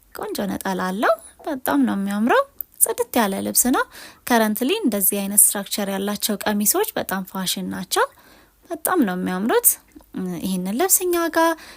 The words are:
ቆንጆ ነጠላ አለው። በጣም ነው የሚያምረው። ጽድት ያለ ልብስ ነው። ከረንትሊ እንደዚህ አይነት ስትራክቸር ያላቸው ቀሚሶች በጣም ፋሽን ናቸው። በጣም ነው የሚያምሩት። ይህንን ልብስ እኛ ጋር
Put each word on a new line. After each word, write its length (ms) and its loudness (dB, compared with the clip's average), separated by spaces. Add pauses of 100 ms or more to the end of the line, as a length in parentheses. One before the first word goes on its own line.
(160)
ቆንጆ 300 -8
ነጠላ 400 -4
አለው። 280 0 (300)
በጣም 380 -2
ነው 140 2
የሚያምረው። 460 2 (380)
ጽድት 360 -2
ያለ 260 2
ልብስ 240 2
ነው። 180 2 (420)
ከረንትሊ 520 2
እንደዚህ 400 0
አይነት 240 2
ስትራክቸር 480 0
ያላቸው 500 -2
ቀሚሶች 540 0
በጣም 320 -4
ፋሽን 440 -6
ናቸው። 360 -2 (640)
በጣም 320 -2
ነው 140 0
የሚያምሩት። 540 0 (720)
ይህንን 360 -4
ልብስ 260 2
እኛ 140 0 (140)
ጋር 220 2 (260)